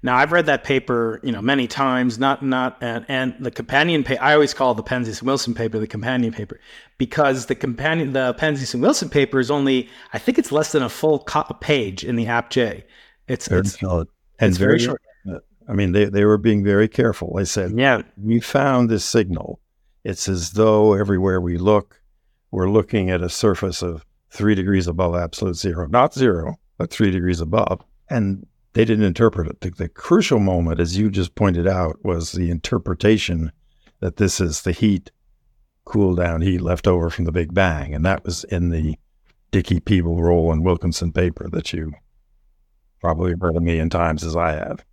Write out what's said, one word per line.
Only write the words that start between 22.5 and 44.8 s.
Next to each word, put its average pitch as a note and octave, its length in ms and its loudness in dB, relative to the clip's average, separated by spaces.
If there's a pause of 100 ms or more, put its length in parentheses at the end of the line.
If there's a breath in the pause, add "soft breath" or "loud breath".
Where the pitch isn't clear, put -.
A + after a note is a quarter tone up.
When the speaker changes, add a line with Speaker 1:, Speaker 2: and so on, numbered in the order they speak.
Speaker 2:
we're F#2 180 0
looking G2+ 400 2
at F2+ 120 0
a F2 80 -4
surface F#2+ 540 -2
of E2 220 -8 (240)
three G#2 260 2
degrees F#2+ 320 2
above F2 260 0
absolute F2 440 -4
zero." E2+ 300 -4
Not B2 260 2
zero, A2+ 420 0 (220)
but E3 120 -4
three G2+ 220 2
degrees F2+ 300 0
above. F2+ 420 -2 (260)
And G2 380 -2 (260)
they A2+ 120 4
didn't G#2+ 200 2
interpret F#2 420 2
it. - 140 -12
The, F2+ 100 -6
the F2 180 -8
crucial - 500 2
moment, E2+ 400 2
as E2+ 160 0
you G#2 140 2
just F#2+ 240 -2
pointed F2+ 340 0
out, F#2 380 -2
was E2+ 260 -2
the F2 200 -2
interpretation F2 1000 -2 (480)
that F#2 180 -6
this G2 220 2
is E2 220 -2
the F#2 100 -2
heat, G2+ 400 0 (720)
cool G2 280 0
down E2+ 280 0
heat F#2 200 0
left F2 260 -2
over F2 220 2
from E2 160 -4
the D#2+ 60 -4
Big E2 200 -2
Bang. D#2 440 -2
And D2+ 100 -2
that F#2+ 180 0
was E2+ 220 -8
in F2 240 -2
the D#2+ 260 -2 (540)
Dickey, F2 300 0
Peeble, E2+ 420 0
Roll, E2 300 4
and D#2 120 0
Wilkinson E2+ 480 0
paper F2 380 -2
that E2 240 -6
you D#2+ 200 -8 (1080)
probably F2 400 0
heard E2+ 140 0
a E2+ 40 2
million E2 300 2
times E2 340 0
as D#2+ 120 -4
I E2+ 160 0
have. - 420 -8